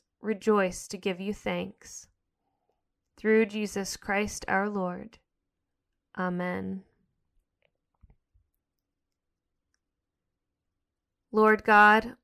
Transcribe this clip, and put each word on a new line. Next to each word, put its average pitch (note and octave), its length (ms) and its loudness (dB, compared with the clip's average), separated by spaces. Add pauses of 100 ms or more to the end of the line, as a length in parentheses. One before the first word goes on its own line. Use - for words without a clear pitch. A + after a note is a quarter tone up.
(200)
rejoice G3+ 680 -2
to - 100 -14
give F3+ 240 -6
you G3 140 -6
thanks. - 720 -10 (1120)
Through A3 300 2
Jesus G#3 500 -8
Christ G#3 520 -6
our G3 200 0
Lord. F#3 500 -8 (1000)
Amen. F#3 640 -6 (4000)
Lord G#3+ 340 4
God, G#3+ 600 6